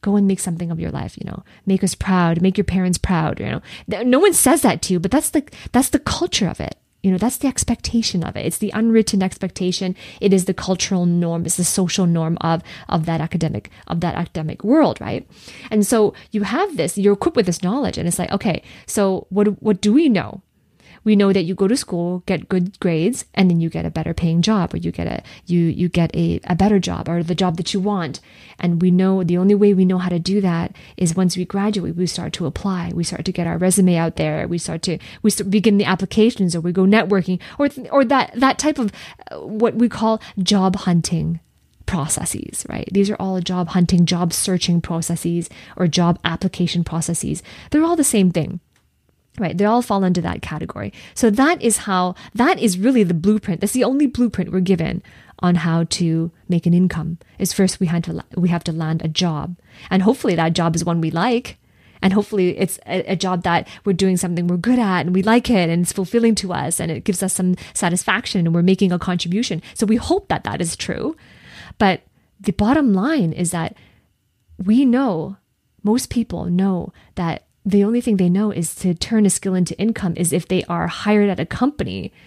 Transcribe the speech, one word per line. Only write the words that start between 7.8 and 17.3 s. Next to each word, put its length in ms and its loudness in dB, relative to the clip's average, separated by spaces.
of 120 -8
it. 100 -6
It's 120 -4
the 160 -4
unwritten 500 4
expectation. 720 -4
It 140 4
is 120 4
the 80 -2
cultural 520 -2
norm. 400 0
It's 120 -4
the 60 0
social 420 0
norm 360 2
of, 200 0
of 160 0
that 160 -2
academic, 480 -4
of 140 -4
that 140 -2
academic 480 -6
world, 360 2
right? 280 -8
And 140 2
so 280 2
you 120 -2
have 320 -4
this, 220 -4
you're 160 4
equipped 240 0